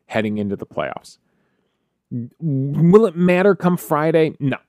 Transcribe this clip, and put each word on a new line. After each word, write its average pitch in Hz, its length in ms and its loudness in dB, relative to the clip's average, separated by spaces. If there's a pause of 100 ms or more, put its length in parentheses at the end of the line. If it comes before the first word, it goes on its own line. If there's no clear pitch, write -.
heading 107 320 -4
into 101 180 -4
the - 120 -10
playoffs. - 500 -10 (960)
Will 147 960 0
it 160 100 -6
matter 180 380 2
come 175 240 -2
Friday? 160 600 0
No. 131 200 -4 (100)